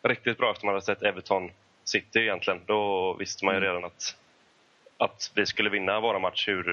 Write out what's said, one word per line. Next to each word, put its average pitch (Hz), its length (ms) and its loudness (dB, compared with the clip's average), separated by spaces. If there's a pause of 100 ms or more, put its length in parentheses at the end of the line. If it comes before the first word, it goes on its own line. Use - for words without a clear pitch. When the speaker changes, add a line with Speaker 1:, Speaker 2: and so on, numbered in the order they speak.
Speaker 1:
riktigt 120 340 0
bra 117 140 2
efter 101 140 -6
man 101 100 2
hade 95 100 -4
sett 101 180 -2
Everton 92 480 0 (320)
City - 360 0
egentligen. 95 460 0
Då 98 480 0
visste - 320 -6
man 95 80 4
ju 95 40 2
Speaker 2:
Mm. 95 120 0
Speaker 1:
redan 87 160 -2
att, - 300 -10 (840)
att - 380 -2
vi 101 100 4
skulle 104 240 0
vinna 98 300 0
våra 110 200 0
match - 280 -2
hur, 95 260 0